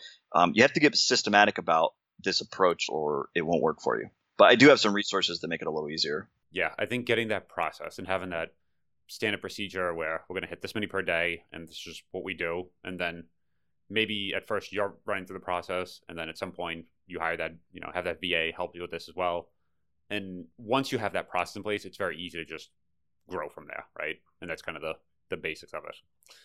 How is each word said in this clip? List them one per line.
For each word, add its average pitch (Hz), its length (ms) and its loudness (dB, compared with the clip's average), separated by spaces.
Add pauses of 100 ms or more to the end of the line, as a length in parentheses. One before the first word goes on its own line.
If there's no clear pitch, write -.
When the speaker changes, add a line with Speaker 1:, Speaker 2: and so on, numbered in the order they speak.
(340)
Speaker 1:
um, 87 220 6
you 110 80 8
have 139 100 6
to - 60 2
get 143 160 4
systematic 104 640 4
about 82 340 2 (300)
this 95 180 0
approach 90 480 2
or 73 460 -2
it 85 100 0
won't 80 160 2
work 78 220 0
for 58 180 0
you. - 80 -10 (300)
But 101 100 12
I 117 60 10
do 135 140 12
have 131 100 10
some 101 160 4
resources 87 460 0
that - 80 -6
make 82 120 -4
it 80 60 -4
a 80 40 -2
little 78 200 -4
easier. 76 380 -4 (220)
Speaker 2:
Yeah, 85 280 -2
I 107 80 -2
think 120 180 -4
getting 117 220 2
that 104 220 -4
process 80 500 -6
and 95 80 -10
having 92 240 -2
that 82 240 -6 (520)
standard 104 340 -2
procedure 92 520 -4
where 80 340 -4
we're 92 80 -8
gonna 90 120 -6
hit - 160 -12
this 98 100 -8
many 104 140 -4
per 98 160 -4
day 85 480 0
and 85 160 -14
this - 80 -18
is - 60 -12
just 85 300 -14
what 92 120 -6
we 95 100 -6
do, 87 360 -4 (140)
and 92 160 -8
then 85 260 -4 (640)
maybe 104 460 -2
at 95 120 -6
first 104 240 -4
you're 101 240 -2 (100)
running 98 200 -4
through 92 120 -10
the 90 80 -12
process, 90 640 -4
and 85 80 -10
then 82 120 -6
at 82 80 -12
some 92 160 -6
point 82 320 -6 (200)
you 87 140 -8
hire 82 180 0
that, 82 140 -4 (200)
you 85 100 -16
know, 80 120 -10
have 87 120 -2
that 85 160 -4
V 90 120 0
A 82 200 2
help 90 220 -6
you 87 60 -10
with 87 100 -8
this 85 180 -10
as 82 60 -16
well. 87 360 -2 (580)
And 95 380 -6 (100)
once 123 340 0
you 131 80 0
have 101 140 -4
that 92 160 -2
process 90 280 -2
in 101 60 -10
place, 104 220 -4
it's 92 120 -16
very 87 200 -4
easy 85 220 -10
to 80 60 -8
just - 260 -14 (580)
grow 80 200 -4
from 78 180 -18
there, - 180 -10 (140)
right? 78 180 -4 (240)
And 90 80 -10
that's 80 140 -6
kind 80 140 -6
of 73 60 -10
the, 78 100 -4 (360)
the - 80 -4
basics 78 360 -8
of 76 120 -8
it. - 100 -12 (500)